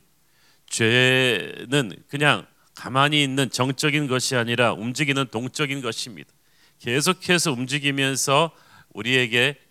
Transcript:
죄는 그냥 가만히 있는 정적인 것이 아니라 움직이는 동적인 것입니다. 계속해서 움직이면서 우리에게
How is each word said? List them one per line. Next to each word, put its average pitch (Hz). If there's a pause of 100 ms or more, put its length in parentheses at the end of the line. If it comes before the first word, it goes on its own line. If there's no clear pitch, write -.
(680)
죄는 123 (160)
그냥 139 (300)
가만히 143
있는 135
정적인 139
것이 127
아니라 117
움직이는 131
동적인 135
것입니다. 113 (500)
계속해서 160
움직이면서 139 (420)
우리에게 123 (140)